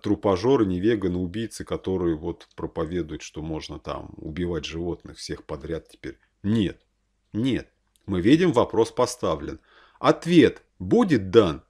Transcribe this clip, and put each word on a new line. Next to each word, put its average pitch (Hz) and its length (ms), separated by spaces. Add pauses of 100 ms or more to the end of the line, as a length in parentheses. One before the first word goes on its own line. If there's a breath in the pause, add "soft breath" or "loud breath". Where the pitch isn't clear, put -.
трупожоры, 107 640
невеганы, 92 520
убийцы, 90 460
которые 87 520
вот 82 400
проповедуют, 80 640
что - 180
можно 76 380
там - 380
убивать 80 480
животных 80 520
всех - 280
подряд 78 440
теперь? - 300 (240)
Нет, 107 380 (520)
нет. 117 360 (380)
Мы 92 140
видим, 160 300
вопрос 113 400
поставлен. 80 720 (400 soft breath)
Ответ 156 640 (160)
будет 120 520
дан, 92 400